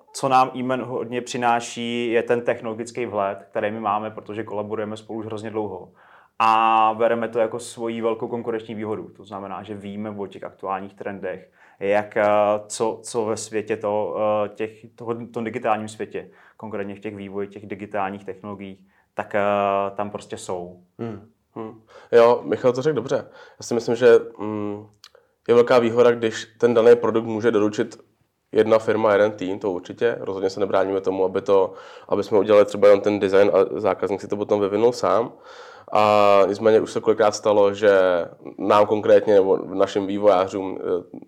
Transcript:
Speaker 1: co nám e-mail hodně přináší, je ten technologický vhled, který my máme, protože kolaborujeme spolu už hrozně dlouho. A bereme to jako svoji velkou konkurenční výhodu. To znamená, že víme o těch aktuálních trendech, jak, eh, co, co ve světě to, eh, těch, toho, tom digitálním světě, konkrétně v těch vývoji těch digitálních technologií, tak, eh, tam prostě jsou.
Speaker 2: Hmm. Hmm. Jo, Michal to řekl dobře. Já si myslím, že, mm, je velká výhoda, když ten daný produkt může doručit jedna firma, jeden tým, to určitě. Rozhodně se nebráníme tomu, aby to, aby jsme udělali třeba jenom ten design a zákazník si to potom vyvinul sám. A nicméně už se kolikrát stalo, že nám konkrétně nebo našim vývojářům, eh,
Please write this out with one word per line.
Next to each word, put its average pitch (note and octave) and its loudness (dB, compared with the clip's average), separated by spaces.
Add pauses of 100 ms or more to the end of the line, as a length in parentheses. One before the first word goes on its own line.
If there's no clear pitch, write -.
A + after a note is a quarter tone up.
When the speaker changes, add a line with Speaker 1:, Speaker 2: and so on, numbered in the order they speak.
(120)
Speaker 1:
co - -4
nám C3 4
e-mail B2+ -4
hodně B2 -6
přináší, A#2+ -4
je A2+ 2
ten A#2+ 0
technologický A#2 -6
vhled, G2 -4
který G#2+ -4
my A2+ -10
máme, G#2+ -2
protože G#2 -12
kolaborujeme G#2+ -8
spolu A2 -12
už G#2+ -10
hrozně G#2+ -10
dlouho. F#2+ -8 (500)
A A2+ 4
bereme A2+ 0
to A#2+ -6
jako A2+ -2
svoji A#2 -10
velkou A2+ -4
konkurenční A2+ -8
výhodu. G#2 -8
To F#2+ -20
znamená, G2 -12
že G#2 -12
víme G2+ -10
o G2+ -10
těch - -16
aktuálních F#2+ -10
trendech, F#2 -12 (300)
jak, G#2 0
eh, G#2+ 2 (420)
co, - -4
co A#2 -4
ve G#2+ -4
světě G#2+ -6
to, G#2 -4 (280)
eh, G2+ -8
těch, A2 -8 (240)
toho, A#2 -8 (120)
tom A#2 -8
digitálním A2 -4
světě, G2 -12 (260)
konkrétně G2+ -10
v F#2+ -20
těch G#2 -12
vývoji G2 -10
těch G2+ -18
digitálních G2+ -8
technologií, F#2+ -16 (280)
tak, - -8
eh, G#2 2 (540)
tam G#2 -6
prostě - -12
jsou. F2+ -12 (180)
Speaker 2:
Hmm. A2 -12 (260)
Hmm. A2+ -14 (320)
Jo, A#2 6
Michal A2 0
to B2+ -4
řekl D3+ 0
dobře. C3 -4 (420)
Já - -16
si - -6
myslím, A#2 0
že, A#2 6 (200)
mm, G#2 -8 (600)
je A#2 6
velká B2 6
výhoda, A#2+ 4
když A#2 -2 (140)
ten A#2+ 4
daný A#2 8
produkt A2+ -2
může A2+ -2
doručit G#2+ 0 (520)
jedna A2 4
firma, G#2+ 2
jeden G#2 4
tým, G2 -6
to G#2 -4
určitě. G2+ -4
Rozhodně F#2+ -4
se G#2 -6
nebráníme G2 0
tomu, F#2+ -2
aby F#2+ -2
to, F#2+ 2 (360)
aby G2 -2
jsme G#2+ 2
udělali G#2 6
třeba G2+ 4
jenom G2+ 8
ten G#2 0
design G2 4
a F#2+ 2
zákazník G2 -2
si - -14
to G2+ -4
potom G#2 0
vyvinul G#2 2
sám. G#2+ 0 (600)
A G#2 6
nicméně G#2+ 4
už - -4
se A2+ -4
kolikrát G#2+ 2
stalo, G#2 2
že G2+ 2 (680)
nám G#2 4
konkrétně G#2+ 4
nebo F#2+ 4
našim F#2+ -2
vývojářům, G2 0
eh, F2+ -6